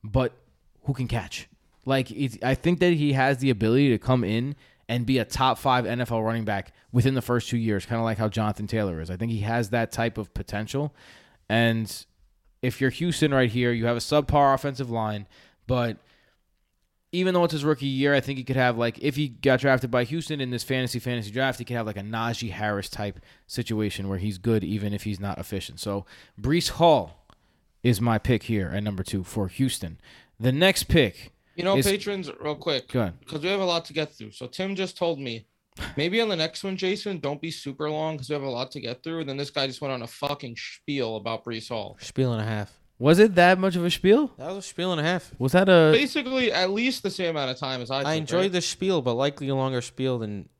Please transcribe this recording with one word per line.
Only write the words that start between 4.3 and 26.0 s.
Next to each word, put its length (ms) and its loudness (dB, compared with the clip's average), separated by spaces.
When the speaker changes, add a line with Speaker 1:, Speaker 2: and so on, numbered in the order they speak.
Speaker 1:
and 180 -2
be 120 2
a 60 0
top 340 0
five 280 2
N 140 -4
F 120 -2
L 100 0
running 220 -2
back 280 -4
within 220 4
the 80 0
first 260 0
two 100 -2
years, 280 0
kinda 160 -2
like 160 -2
how 100 0
Jonathan 380 -2
Taylor 340 -2
is. 100 -8
I 60 -6
think 160 -4
he 80 -4
has 300 -2
that 220 -2
type 260 -4
of 160 -10
potential. 600 -6
And 540 0
if 180 -2
you're 100 4
Houston 420 0
right 180 4
here, 220 0
you 140 -2
have 100 0
a 40 -4
subpar 540 4
offensive 360 -4
line, 360 -4
but 320 0
even 220 2
though 120 6
it's 80 2
his 120 -2
rookie 220 2
year, 280 2
I 60 6
think 160 -6
he 80 -8
could 120 -2
have, 200 2
like, 220 -2
if 180 -2
he 120 0
got 320 2
drafted 300 2
by 140 2
Houston 380 -4
in 80 -4
this 120 -4
fantasy, 360 -2
fantasy 320 -6
draft, 280 -2
he 60 -8
could 120 -6
have, 100 -2
like, 100 -6
a 60 -8
Najee 480 -4
Harris 400 -2
type 280 -6
situation 640 -4
where 80 -2
he's 180 -4
good 260 0
even 300 -4
if 120 -8
he's 140 -6
not 200 -6
efficient. 420 -10
So 240 -4